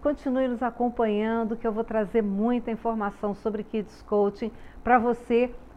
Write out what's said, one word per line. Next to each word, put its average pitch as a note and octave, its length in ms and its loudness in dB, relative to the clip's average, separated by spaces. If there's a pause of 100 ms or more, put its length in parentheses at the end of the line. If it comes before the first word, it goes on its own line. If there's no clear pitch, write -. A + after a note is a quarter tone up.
Continue C4 460 0
nos A#3+ 140 -2
acompanhando A3+ 920 0
que A#3 100 -4
eu A3+ 60 0
vou A3+ 120 -2
trazer A3 380 0
muita A3 480 0
informação G#3+ 640 -2
sobre G#3 300 -4
Kids - 380 -6
Coaching G#3 480 0 (320)
pra A#3+ 160 6
você A#3+ 520 2 (260)